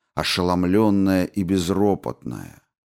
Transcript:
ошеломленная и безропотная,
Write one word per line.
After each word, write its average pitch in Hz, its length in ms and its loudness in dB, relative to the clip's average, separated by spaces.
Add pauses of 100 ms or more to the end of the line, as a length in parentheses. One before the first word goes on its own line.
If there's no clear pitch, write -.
(160)
ошеломленная 92 1120 2
и - 180 -4
безропотная, 85 1160 -2 (260)